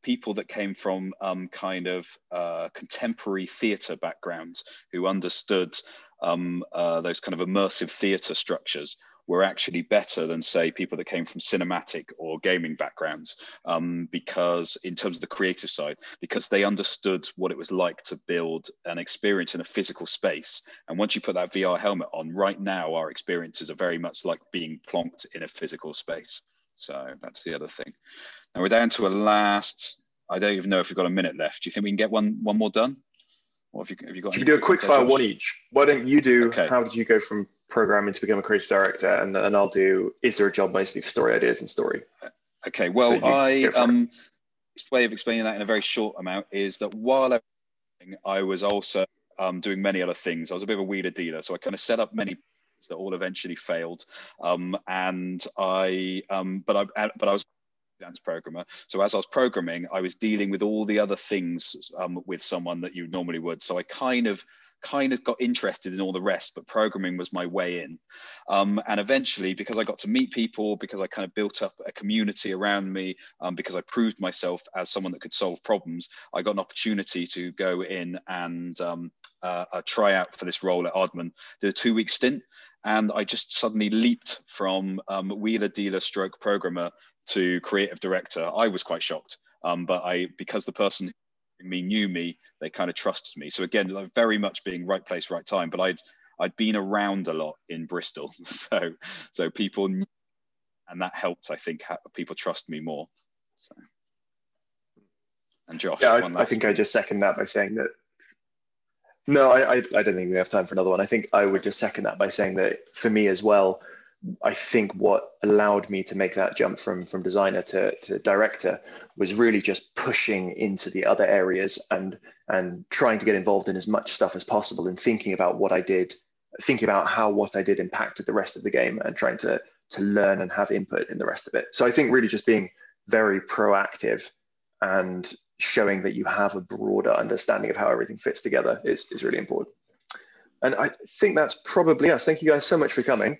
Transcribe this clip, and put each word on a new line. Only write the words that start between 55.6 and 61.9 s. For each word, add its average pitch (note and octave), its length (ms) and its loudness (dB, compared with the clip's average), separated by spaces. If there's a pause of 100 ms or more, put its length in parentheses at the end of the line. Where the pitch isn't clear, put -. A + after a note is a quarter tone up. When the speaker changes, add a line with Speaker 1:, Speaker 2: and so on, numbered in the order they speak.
Speaker 1:
um, F#2+ 360 -4
but G#2 100 2
I, G#2+ 420 0
but G2+ 100 2
I G2+ 40 4
was G2+ 100 0 (580)
a F#2+ 40 -18
dance F2 140 -18
programmer. E2 460 -8 (240)
So F#2+ 120 -4
as G#2 140 2
I G2+ 40 0
was F#2+ 80 -2
programming, F2 680 -2
I F#2+ 100 -2
was F#2 140 -4
dealing G#2 340 0
with G2 120 -2
all G#2+ 220 0
the G#2 140 2
other G2+ 180 2
things, E2+ 840 -6